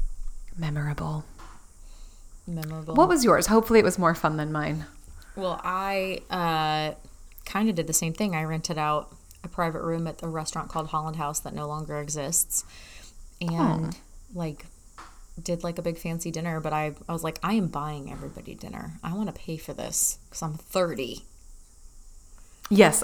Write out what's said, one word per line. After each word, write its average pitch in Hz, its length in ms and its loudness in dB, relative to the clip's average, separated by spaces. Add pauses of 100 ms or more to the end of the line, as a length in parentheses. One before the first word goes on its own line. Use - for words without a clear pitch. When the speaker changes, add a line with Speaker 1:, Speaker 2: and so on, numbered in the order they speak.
(580)
Speaker 1:
memorable. 151 640 -2 (1200)
Speaker 2:
Memorable. 160 480 -6
Speaker 1:
What 330 140 10
was 311 160 6
yours? 175 220 8
Hopefully 226 320 8
it 214 60 10
was 185 140 4
more 175 160 6
fun 156 220 2
than 151 160 -2
mine. 151 320 -2 (520)
Speaker 2:
Well, 185 280 -2
I, 190 560 -2 (100)
uh, 156 640 2 (520)
kinda 214 260 2
did 165 140 0
the 160 80 -2
same 165 180 2
thing. 196 220 0
I 160 100 0
rented 160 340 -2
out 151 380 0 (260)
a 175 60 -8
private 170 340 -2
room 165 240 0
at 156 160 -8
a 170 60 -4
restaurant 156 400 -6
called 156 200 -4
Holland 156 280 -2
House 151 240 -2
that 143 140 -8
no 147 120 -4
longer 151 320 -4
exists, 147 680 -2 (760)
and, 165 540 2
Speaker 1:
Oh. - 40 -16 (360)
Speaker 2:
like, 165 320 -6 (760)
did, 175 220 -2
like, 175 140 -4
a 175 40 -4
big 170 160 -2
fancy 165 320 -4
dinner, 160 300 -2
but 151 140 -2
I, 151 200 0 (140)
I 165 40 -4
was 160 120 -2
like, 160 180 -4
"I 190 120 2
am 196 140 4
buying 147 440 -6
everybody - 420 -10
dinner. - 480 -10
I 165 120 -4
wanna 202 180 -2
pay - 240 -8
for 151 160 -10
this - 460 -2 (120)
'cause - 120 -10
I'm 156 120 -2
thirty." 156 720 -2 (1400)
Speaker 1:
Yes, 190 360 8